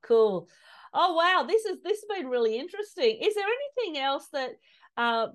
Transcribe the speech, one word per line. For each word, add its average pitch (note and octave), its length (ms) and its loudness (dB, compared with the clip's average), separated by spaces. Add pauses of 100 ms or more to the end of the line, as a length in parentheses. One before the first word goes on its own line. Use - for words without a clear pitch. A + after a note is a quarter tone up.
cool. G#3+ 460 4 (460)
Oh, E4+ 200 2
wow, E4+ 320 4
this A4 180 2
is, F#4 180 -6
this G#4 180 -4
has G#4 180 -4
been C4 120 -6
really A#3 280 0
interesting. E4 640 -2
Is G#4 140 0
there G4+ 100 -2
anything A#4 580 -4
else C#4 300 -2
that, C4 200 -6 (440)
uh, A#3 380 0